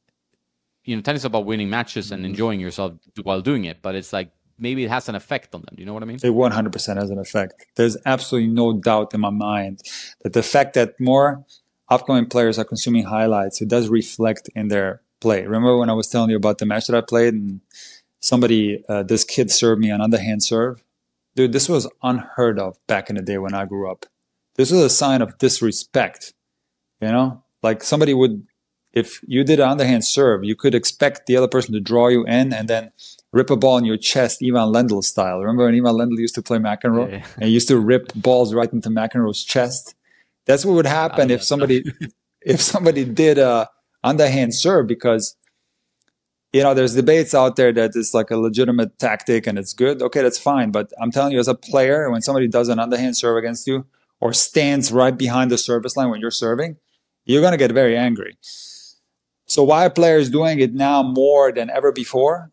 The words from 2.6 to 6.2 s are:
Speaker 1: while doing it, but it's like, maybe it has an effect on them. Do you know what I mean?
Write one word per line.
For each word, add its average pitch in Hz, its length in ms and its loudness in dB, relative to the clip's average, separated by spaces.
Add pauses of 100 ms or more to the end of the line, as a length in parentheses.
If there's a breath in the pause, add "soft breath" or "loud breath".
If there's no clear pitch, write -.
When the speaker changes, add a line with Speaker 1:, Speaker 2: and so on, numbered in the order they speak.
Speaker 1:
while 95 180 -4
doing 117 240 -4
it, 82 160 -14
but 95 140 -8
it's 95 180 -12
like, 92 160 -8 (300)
maybe 127 240 -6
it 110 80 -6
has 123 180 -4
an 110 60 -6
effect - 400 -10
on 85 60 -16
them. - 140 -20
Do - 60 -20
you 92 60 -18
know 107 80 -12
what 110 80 -12
I - 20 -12
mean? 117 180 -14